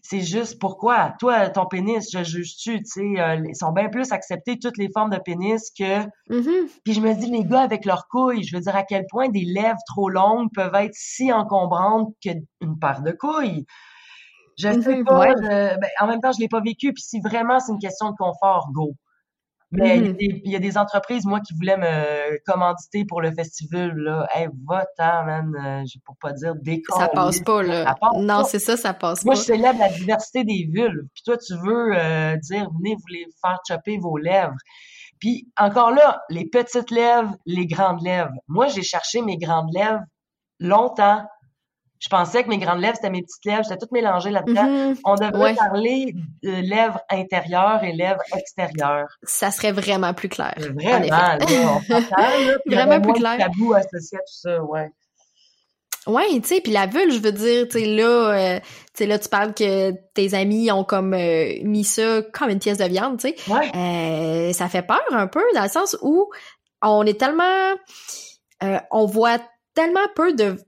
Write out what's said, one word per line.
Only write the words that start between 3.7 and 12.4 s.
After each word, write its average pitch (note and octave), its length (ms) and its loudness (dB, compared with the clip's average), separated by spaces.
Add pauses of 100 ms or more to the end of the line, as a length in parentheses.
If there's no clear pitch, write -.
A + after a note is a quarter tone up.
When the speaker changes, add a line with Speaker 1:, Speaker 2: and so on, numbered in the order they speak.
Speaker 1:
bien G3+ 180 0
plus B3+ 220 -4
acceptés, G3 480 -6
toutes A#3+ 180 -6
les G3 160 -2
formes G#3+ 160 0
de F#3+ 80 -2
pénis, F#3 580 -4
que G3 260 -2 (280)
Speaker 2:
Mhm. D4 380 0 (160)
Speaker 1:
Puis A3 100 0
je G#3+ 80 2
me A3 140 2
dis, G3+ 160 -6
les A3+ 120 0
gars B3+ 180 4
avec G#3+ 240 -2
leurs F#3 220 -2
couilles, B3 360 0
je E3 120 -8
veux F3 60 -4
dire, F#3+ 140 -4
à G3 80 0
quel F#3+ 260 -4
point B3+ 200 -2
des G3 160 -2
lèvres A3 420 0
trop G3+ 220 -2
longues G#3+ 440 2
peuvent F#3 220 -2
être G#3 180 2
si - 400 -2
encombrantes G3 880 0
qu'une E3 240 -6 (340)